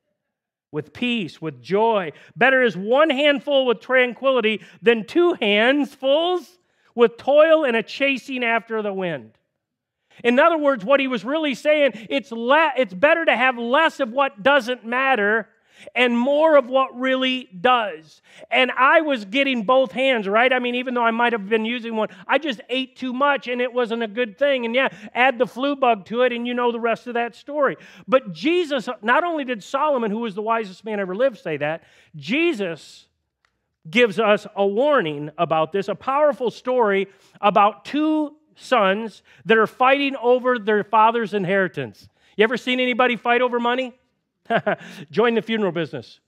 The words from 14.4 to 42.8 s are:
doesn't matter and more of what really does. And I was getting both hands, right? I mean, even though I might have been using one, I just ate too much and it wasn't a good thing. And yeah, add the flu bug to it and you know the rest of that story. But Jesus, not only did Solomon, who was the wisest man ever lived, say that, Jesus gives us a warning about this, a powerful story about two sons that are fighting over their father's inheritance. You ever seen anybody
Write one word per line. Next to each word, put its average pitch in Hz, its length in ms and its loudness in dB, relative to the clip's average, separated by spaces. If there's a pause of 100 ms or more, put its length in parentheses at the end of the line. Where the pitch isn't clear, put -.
doesn't 247 440 0
matter 226 640 0 (460)
and 240 200 2
more 285 420 4
of 247 100 2
what 254 320 0
really 262 500 -2 (100)
does. 190 640 -2 (300)
And 254 260 2
I 294 240 4
was 269 240 -2
getting 254 380 -2
both 254 280 2
hands, 240 360 0
right? 240 260 4
I 254 60 0
mean, 247 160 -4
even 254 180 -4
though 240 100 0
I 226 60 2
might 233 240 0
have 196 160 -6
been 220 160 0
using 233 300 -6
one, 214 140 -2 (180)
I 254 100 2
just 285 320 -6
ate 262 280 -6
too 254 160 -8
much 277 340 0
and 247 120 -4
it 247 140 -4
wasn't 233 300 -2
a 220 40 -4
good 214 300 -6
thing. 269 280 0
And 226 100 -4
yeah, 262 140 2 (260)
add 247 240 2
the 240 80 0
flu 277 280 -4
bug 240 320 0
to 233 140 -2
it 247 120 2
and 233 120 -6
you 247 80 -6
know 240 180 0
the 233 80 -4
rest 226 280 -4
of 233 80 -8
that 233 180 -4
story. 277 440 -2 (300)
But 226 240 0
Jesus, 277 560 -2 (140)
not 254 220 2
only 320 200 -4
did 240 200 -8
Solomon, 269 480 -2
who 220 80 -6
was 226 160 -8
the 214 80 -8
wisest 220 420 -4
man 214 140 -6
ever 185 160 -6
lived, 240 240 -2
say 156 180 -6
that, 151 260 -6 (320)
Jesus 196 920 -4 (840)
gives 202 300 2
us 208 260 2 (100)
a 196 120 0
warning 202 680 0
about 160 360 0
this, 196 160 -4
a 196 80 -4
powerful 269 560 0
story 208 560 0 (320)
about 208 460 2
two 302 500 -2 (200)
sons 214 680 -2 (220)
that 220 120 2
are 220 80 4
fighting 269 520 0
over 247 420 0
their 208 240 0
father's 226 500 2
inheritance. 180 720 -4 (300)
You 202 60 4
ever 233 140 0
seen 254 220 -2
anybody 247 360 2